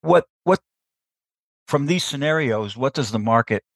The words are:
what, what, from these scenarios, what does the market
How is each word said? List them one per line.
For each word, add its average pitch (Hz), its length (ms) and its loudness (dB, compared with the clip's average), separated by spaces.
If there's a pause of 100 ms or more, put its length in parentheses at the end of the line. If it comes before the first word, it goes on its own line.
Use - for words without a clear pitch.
what, 165 240 2 (180)
what, 185 160 2 (1040)
from 143 200 0
these 175 180 0
scenarios, 139 720 -2
what 131 180 -2
does 117 160 -2
the 113 80 -2
market 113 460 2 (120)